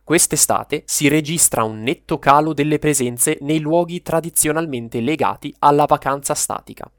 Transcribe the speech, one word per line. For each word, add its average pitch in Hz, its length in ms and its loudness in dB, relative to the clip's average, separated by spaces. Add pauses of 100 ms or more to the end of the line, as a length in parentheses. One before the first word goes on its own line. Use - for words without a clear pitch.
Quest'estate 151 840 0
si - 220 0
registra 151 560 0
un 110 180 -6
netto - 380 -4
calo 151 320 4
delle 147 260 0
presenze 143 600 -2
nei 156 200 -2
luoghi 170 420 0
tradizionalmente 151 1000 -2
legati 123 600 -2
alla 147 260 4
vacanza 143 480 -2
statica. - 640 -8